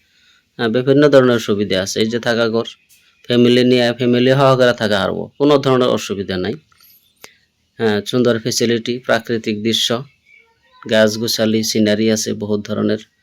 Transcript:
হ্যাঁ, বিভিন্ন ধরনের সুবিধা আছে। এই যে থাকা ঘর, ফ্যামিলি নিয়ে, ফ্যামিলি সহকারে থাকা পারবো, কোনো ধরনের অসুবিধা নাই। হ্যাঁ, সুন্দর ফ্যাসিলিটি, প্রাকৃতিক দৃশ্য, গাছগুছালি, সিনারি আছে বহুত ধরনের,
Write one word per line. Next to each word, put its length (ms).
হ্যাঁ, 160
বিভিন্ন 280
ধরনের 340
সুবিধা 380
আছে। 180
এই 100
যে 140
থাকা 180
ঘর, 120
ফ্যামিলি 480
নিয়ে, 160
ফ্যামিলি 420
সহকারে 420
থাকা 200
পারবো, 220
কোনো 160
ধরনের 340
অসুবিধা 460
নাই। 120
হ্যাঁ, 180
সুন্দর 240
ফ্যাসিলিটি, 500
প্রাকৃতিক 480
দৃশ্য, 240
গাছগুছালি, 760
সিনারি 340
আছে 140
বহুত 260
ধরনের, 340